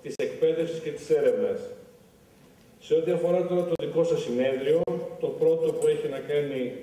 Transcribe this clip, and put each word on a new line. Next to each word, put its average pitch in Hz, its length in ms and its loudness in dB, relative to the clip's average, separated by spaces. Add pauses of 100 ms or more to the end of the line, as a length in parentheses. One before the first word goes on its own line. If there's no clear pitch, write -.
της - 100 -10 (120)
εκπαίδευσης 160 600 0
και 151 120 -6
της - 120 -16
έρευνας. 131 500 2 (1300)
Σε 156 140 2
ό,τι 170 180 0
αφορά 175 300 2
τώρα 175 220 2
το 170 140 2
δικό 160 200 2
σας 156 220 2
συνέδριο, 131 560 2 (420)
το - 40 0 (140)
πρώτο 160 260 4 (100)
που 151 160 0
έχει 151 220 -2
να 131 40 -6 (100)
κάνει 139 320 0 (220)